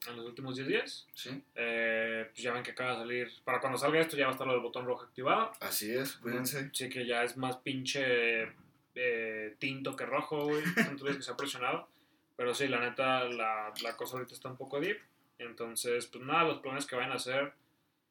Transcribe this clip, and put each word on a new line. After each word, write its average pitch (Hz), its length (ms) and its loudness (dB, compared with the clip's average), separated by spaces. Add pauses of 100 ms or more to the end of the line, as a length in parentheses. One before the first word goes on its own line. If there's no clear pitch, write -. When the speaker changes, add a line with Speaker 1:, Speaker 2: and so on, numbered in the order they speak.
Speaker 1:
en 120 80 -8
los 117 100 -8
últimos 127 300 -6
diez 131 120 -4
días. - 460 0
Speaker 2:
Sí. 131 280 -8 (120)
Speaker 1:
Eh, 113 760 2
pues - 120 -12
ya 120 100 0
ven 123 100 -2
que 123 100 -6
acaba 127 200 -2
de 120 60 -2
salir. 120 300 -2 (160)
Para 123 160 2
cuando 131 180 2
salga 147 220 6
esto 160 180 2
ya 139 80 6
va 131 60 4
a - 20 2
estar 131 120 -2
lo 131 60 4
del 123 100 6
botón 123 220 -2
rojo 123 200 -2
activado. 185 560 2
Speaker 2:
Así 104 300 -2
es, 131 260 0
cuídense. 131 540 -2
Speaker 1:
Así 127 200 -4
que 127 160 -4
ya 120 180 2
es 123 140 -2
más 127 200 0
pinche, 127 920 2 (420)
eh, 113 640 -2
tinto 135 380 -4
que 131 80 -4
rojo, 147 440 0
güey. 151 140 4
Speaker 2:
<laughs> 175 120 0
Speaker 1:
Tanto 139 320 2
que 139 160 0
se - 80 -8
ha 120 60 -6
presionado. 135 520 -2 (480)
Pero 123 180 0
sí, 135 140 2
la 123 120 2
neta, 127 440 2
la, 110 480 -2 (100)
la 113 140 -4
cosa 123 220 -6
ahorita 123 160 -8
está - 160 -10
un 127 80 -12
poco 135 220 -4
deep. 185 180 0 (400)
Entonces, 120 720 -2
pues 120 140 -12
nada, 156 220 6
los 143 140 2
planes 139 260 -4
que - 100 -8
vayan 127 180 0
a - 20 -2
hacer, 131 400 0 (560)